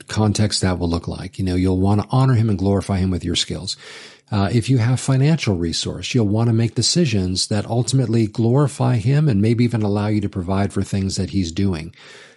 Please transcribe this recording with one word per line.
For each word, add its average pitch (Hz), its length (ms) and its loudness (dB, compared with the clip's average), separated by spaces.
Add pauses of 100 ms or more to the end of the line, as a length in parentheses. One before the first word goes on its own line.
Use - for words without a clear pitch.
context 107 540 0
that 92 160 0
will 87 100 -2
look 85 180 -2
like. 82 320 -10
You 95 60 -2
know, 92 120 0
you'll 92 240 2
want 104 200 2
to - 100 -4
honor 131 240 4
him 113 140 2
and 98 100 0
glorify 98 380 0
him 95 140 0
with 87 160 -4
your 85 100 -2
skills. 85 400 -6 (520)
Uh, 101 240 0
if 120 160 0
you 131 100 4
have 123 200 2
financial 135 560 2
resource, 85 580 -4
you'll 113 140 2
want 110 220 2
to 117 40 2
make 113 220 0
decisions 107 720 0
that 104 200 -2
ultimately 117 600 2
glorify 123 720 0
him 139 320 2
and 101 120 2
maybe 113 220 2
even 117 200 0
allow 104 260 0
you 107 120 0
to 98 80 -2
provide 95 440 -2
for 95 100 -2
things 95 320 -2
that 95 160 -4
he's 90 220 -2
doing. 87 420 -4 (420)